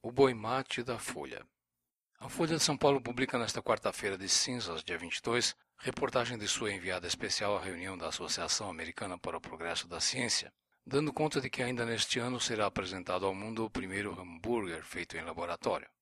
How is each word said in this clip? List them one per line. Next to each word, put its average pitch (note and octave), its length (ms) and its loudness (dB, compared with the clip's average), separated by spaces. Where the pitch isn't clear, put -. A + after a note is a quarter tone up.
O A#2 100 -6
boi B2+ 220 8
mate A#2 500 -2
da A#2+ 160 -2
Folha. - 480 -8
A A#2+ 80 -12
Folha D#3+ 300 2
de D3 40 2
São D3 140 4
Paulo C#3 240 8
publica B2 400 0
nesta G#2+ 220 0
quarta-feira G2+ 560 2
de F#2 100 -6
cinzas, F#2 560 0
dia F2 140 -4
vinte E2+ 220 -6
e - 20 -8
dois, A#2+ 340 2
reportagem B2 600 0
de G#2 120 -2
sua G#2+ 240 0
enviada F2+ 340 -4
especial G2+ 480 0
à F2+ 60 -2
reunião F#2 360 -6
da E2 120 -4
Associação F2 600 -2
Americana E2+ 480 -6
para E2 200 -6
o - 40 -6
Progresso E2 460 -6
da E2+ 140 -6
Ciência, - 500 0
dando C#3 280 2
conta D3+ 260 2
de C3 100 -2
que - 140 -2
ainda A#2+ 220 0
neste A2+ 340 0
ano B2 220 0
será G#2+ 240 2
apresentado F#2 600 -2
ao G2 80 4
mundo A2 300 -4
o A2 60 -2
primeiro F#2+ 500 -4
hambúrguer F2+ 640 -2
feito - 320 -8
em E2 80 -6
laboratório. E2+ 640 -2